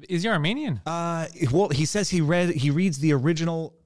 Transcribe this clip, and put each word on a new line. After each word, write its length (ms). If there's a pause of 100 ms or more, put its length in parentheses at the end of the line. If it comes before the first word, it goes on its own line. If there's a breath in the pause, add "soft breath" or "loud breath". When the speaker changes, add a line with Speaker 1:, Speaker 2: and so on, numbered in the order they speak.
Speaker 1:
Is 160
he 60
Armenian? 560
Speaker 2:
Uh, 400 (260)
well, 180
he 160
says 240
he 120
read, 300
he 200
reads 280
the 120
original 640 (120)